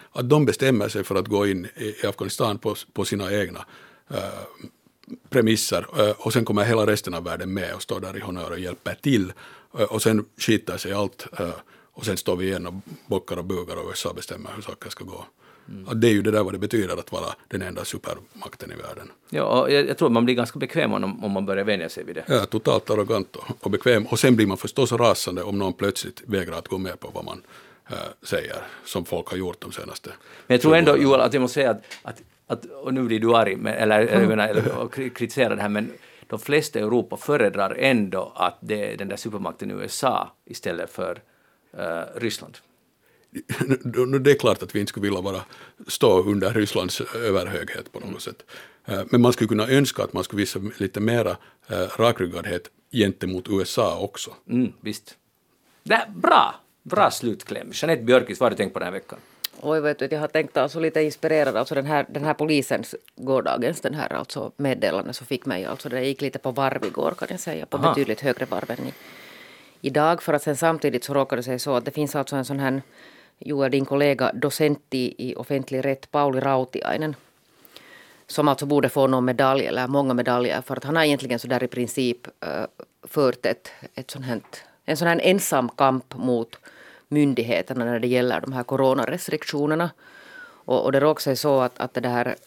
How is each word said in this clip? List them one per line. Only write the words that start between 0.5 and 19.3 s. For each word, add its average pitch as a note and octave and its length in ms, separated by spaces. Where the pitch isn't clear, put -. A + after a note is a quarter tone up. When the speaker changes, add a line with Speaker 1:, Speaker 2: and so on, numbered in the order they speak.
Speaker 1:
sig G2+ 160
för G2 100
att F#2+ 120
gå G2+ 200
in F#2+ 200
i, C3 80
i G#2+ 220
Afghanistan G#2 520
på, G#2 160
på G2+ 120
sina G2 280
egna, F#2+ 320
eh, - 80
premisser, A2 560
eh, G#2 200
och A#2+ 140
sen A#2+ 120
kommer G#2 200
hela A2+ 220
resten G#2 280
av E2+ 100
världen F2 300
med F2+ 200
och G2 80
står G2 180
där F#2+ 160
i G2 40
honör F2+ 300
och F2 80
hjälper F2+ 360
till, G2+ 380
eh, A2 60
och A2 180
sen A2 220
skiter F#2+ 380
sig F#2 160
allt, G2+ 340
eh, F2 120
och - 120
sen G2+ 120
står F#2 200
vi F#2 100
igen F2+ 200
och F2 80
bockar F#2+ 300
och F2 80
bugar F2 320
och E2+ 120
U - 40
S - 140
A F2 100
bestämmer - 380
hur G#2+ 80
saker - 280
ska - 140
gå. F2+ 200
Speaker 2:
Mm. G2 200
Speaker 1:
Att A2+ 120
det A#2 80
är A2+ 40
ju G2+ 100
det G#2+ 80
där G#2+ 120
vad G2 120
det F#2+ 40
betyder F#2 400
att - 140
vara E2+ 220
den F#2+ 140
enda F2+ 220
supermakten - 880
i - 20
världen. - 360